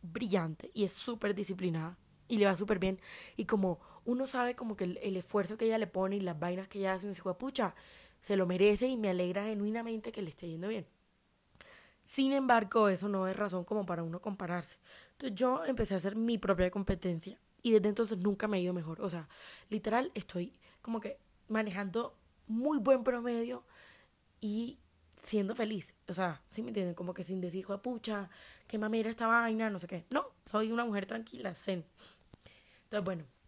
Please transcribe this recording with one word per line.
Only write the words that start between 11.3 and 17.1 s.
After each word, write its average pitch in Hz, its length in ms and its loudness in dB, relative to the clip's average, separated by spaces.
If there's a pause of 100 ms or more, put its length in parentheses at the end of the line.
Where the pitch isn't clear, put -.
Sin 269 280 2
embargo, 226 560 6
eso 185 180 0
no 190 200 2
es 190 80 -2
razón 185 280 -2
como 208 220 -2
para 170 180 -2
uno 165 180 -6
compararse. 180 560 -6 (360)
Entonces 247 220 -6
yo 254 300 2
empecé 226 280 0
a 190 40 2
hacer 196 180 -2
mi 226 220 2
propia 185 320 2
competencia 185 720 -2 (220)